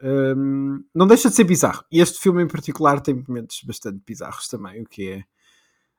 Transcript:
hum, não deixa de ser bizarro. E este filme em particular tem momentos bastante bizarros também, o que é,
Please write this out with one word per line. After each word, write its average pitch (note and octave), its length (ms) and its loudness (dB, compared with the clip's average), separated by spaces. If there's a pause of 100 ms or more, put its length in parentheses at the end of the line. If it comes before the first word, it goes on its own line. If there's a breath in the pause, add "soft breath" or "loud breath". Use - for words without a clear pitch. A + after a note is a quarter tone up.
hum, C#3 800 -2 (100)
não F3+ 140 6
deixa A#3+ 220 6
de - 60 0
ser A#3 100 6
bizarro. E3 460 0
E E3 80 4
este - 200 2
filme F3 240 2
em E3 40 0
particular D3 540 -2
tem C3 260 -4
momentos A#2+ 380 -10
bastante G#2 400 -12
bizarros - 420 -14
também, G#2 360 -12
o - 20 -12
que F#2+ 240 -10
é, G2 140 -12 (760)